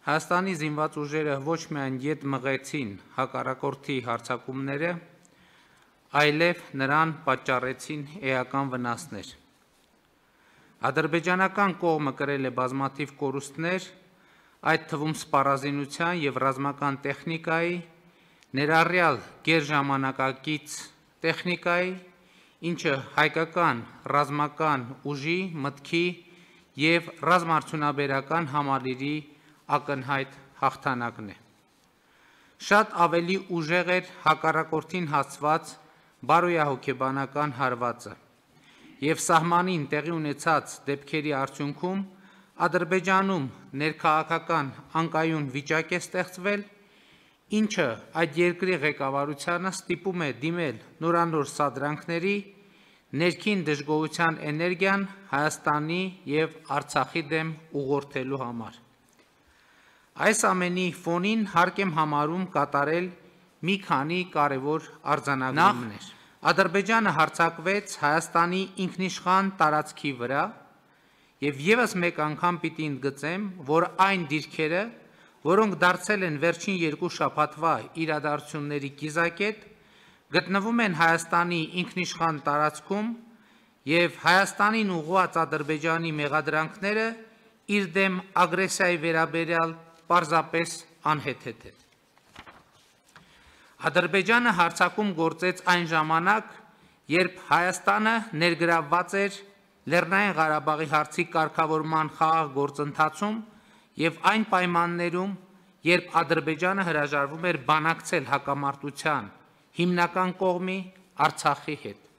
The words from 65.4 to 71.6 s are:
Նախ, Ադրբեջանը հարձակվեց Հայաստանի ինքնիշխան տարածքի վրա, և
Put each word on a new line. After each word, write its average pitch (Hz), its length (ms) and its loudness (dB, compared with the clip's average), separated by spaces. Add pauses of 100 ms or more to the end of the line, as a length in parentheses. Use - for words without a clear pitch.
Նախ, - 100 -18 (380)
Ադրբեջանը 185 720 2
հարձակվեց 202 840 0
Հայաստանի 170 600 2 (200)
ինքնիշխան 185 800 0
տարածքի 151 560 0
վրա, 135 260 -2 (1040)
և 135 160 -4